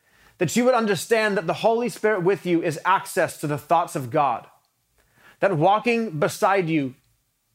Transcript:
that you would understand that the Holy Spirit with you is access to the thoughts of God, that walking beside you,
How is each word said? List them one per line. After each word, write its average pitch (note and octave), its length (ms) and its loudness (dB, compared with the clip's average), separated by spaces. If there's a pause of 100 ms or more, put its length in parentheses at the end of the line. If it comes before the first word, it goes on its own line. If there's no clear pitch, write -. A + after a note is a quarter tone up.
(380)
that F3+ 160 -2
you A#3+ 100 2
would B3+ 100 4
understand G#3+ 640 0
that E3+ 120 -4
the E3+ 60 0
Holy A3+ 340 0
Spirit G#3+ 340 -2
with F#3 240 0
you E3+ 160 0
is D#3 220 -4
access F3+ 540 0
to D#3 100 -6
the D3 100 -4
thoughts E3+ 380 0
of B2+ 140 -8
God, C3+ 360 0 (920)
that F#3+ 160 2
walking G#3+ 640 0
beside F#3+ 480 0
you, C#3+ 260 -2 (600)